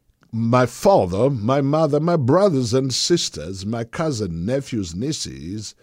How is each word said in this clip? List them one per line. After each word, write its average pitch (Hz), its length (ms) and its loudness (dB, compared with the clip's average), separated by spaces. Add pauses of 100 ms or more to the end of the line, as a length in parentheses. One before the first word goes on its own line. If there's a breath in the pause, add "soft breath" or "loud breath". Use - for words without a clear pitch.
(320)
my 117 320 2
father, 123 640 2
my 131 320 0
mother, 147 400 2
my 175 160 2
brothers 135 560 2
and 131 200 0
sisters, 95 760 -2
my 117 180 -4
cousin, 101 640 -4
nephews, 117 480 -4
nieces, 98 880 -8